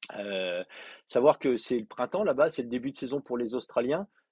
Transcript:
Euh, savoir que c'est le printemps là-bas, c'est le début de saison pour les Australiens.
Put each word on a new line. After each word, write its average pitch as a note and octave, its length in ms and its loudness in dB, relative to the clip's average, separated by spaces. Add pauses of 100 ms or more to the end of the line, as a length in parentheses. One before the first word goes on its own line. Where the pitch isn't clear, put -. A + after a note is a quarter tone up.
(200)
Euh, F#2+ 440 -4 (440)
savoir C3+ 320 6
que B2+ 180 2
c'est B2 220 -2
le A2 60 -6
printemps B2+ 380 -2
là-bas, D3+ 280 4
c'est C#3+ 100 -4
le A#2+ 80 -6
début B2 220 -4
de - 40 -10
saison C#3 240 -4
pour B2+ 180 -4
les A#2+ 180 -2
Australiens. C3 520 0 (240)